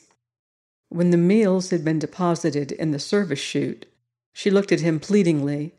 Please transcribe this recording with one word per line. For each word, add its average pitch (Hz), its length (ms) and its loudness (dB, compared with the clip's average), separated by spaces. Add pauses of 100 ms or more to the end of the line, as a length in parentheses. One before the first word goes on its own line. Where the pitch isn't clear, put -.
(880)
When 175 220 2
the 175 60 6
meals 185 540 2
had 165 140 -2
been 160 140 0
deposited 151 720 -2
in 160 220 -4
the 143 80 -4
service 202 400 -2
chute, - 460 -6 (460)
she - 180 -2
looked 196 200 2
at 165 100 2
him 160 200 0
pleadingly. 156 800 0